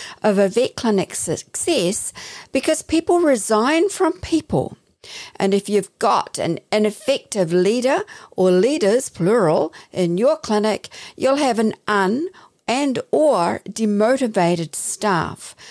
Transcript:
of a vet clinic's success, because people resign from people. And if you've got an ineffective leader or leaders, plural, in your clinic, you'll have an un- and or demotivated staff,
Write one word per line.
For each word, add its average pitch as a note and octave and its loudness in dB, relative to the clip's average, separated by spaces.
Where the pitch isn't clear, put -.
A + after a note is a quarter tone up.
of G#3 2
a G3 4
vet A#3+ 0
clinic's G#3 0
success, - -4
because D4+ 0
people E4 0
resign C#4 2
from F#4 0
people. - -2
And G3 0
if G3 0
you've G3+ -2
got - 0
an - -2
ineffective G#3+ -2
leader A#3+ 2
or F#3 2
leaders, G3+ 2
plural, F3 0
in F3 -2
your C4+ 2
clinic, G#3+ -2
you'll C4+ 0
have B3 0
an A3 2
un- G#3+ 0
and C4+ -2
or A#3 2
demotivated G#3 0
staff, - -4